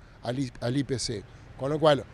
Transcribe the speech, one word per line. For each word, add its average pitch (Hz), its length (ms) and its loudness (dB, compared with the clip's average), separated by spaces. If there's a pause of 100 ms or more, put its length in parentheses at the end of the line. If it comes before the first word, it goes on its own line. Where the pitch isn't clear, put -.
(220)
al 127 180 -4
I-, 127 120 -4 (100)
al 123 160 -2
I 139 60 2
P 123 160 -4
C. 104 240 -6 (340)
Con 131 140 -4
lo 156 80 0
cual, 143 340 6